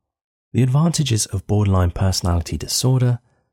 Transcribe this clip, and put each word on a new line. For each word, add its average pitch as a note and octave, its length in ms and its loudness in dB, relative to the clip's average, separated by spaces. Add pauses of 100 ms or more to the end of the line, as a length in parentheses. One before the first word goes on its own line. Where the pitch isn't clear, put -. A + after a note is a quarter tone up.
(520)
The A#2 100 2
advantages C3 640 0
of G2 200 -8
borderline F#2+ 460 2
personality F2 680 -2
disorder B2+ 600 0 (320)